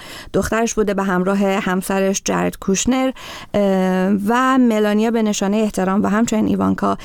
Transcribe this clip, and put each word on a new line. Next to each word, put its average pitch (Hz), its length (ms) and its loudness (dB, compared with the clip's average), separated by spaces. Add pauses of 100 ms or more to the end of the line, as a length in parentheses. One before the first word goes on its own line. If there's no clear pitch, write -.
(320)
دخترش 226 420 0
بوده 202 200 0
به 196 80 0
همراه 190 420 0
همسرش 190 800 0
جرد 175 340 -2
کوشنر، 254 520 0 (440)
ام، 190 720 2
و 262 320 2
ملانیا 214 520 2
به 226 120 0
نشانه 208 360 0
احترام 196 440 0
و 202 40 0
همچنین 214 400 0
ایوانکا 196 580 0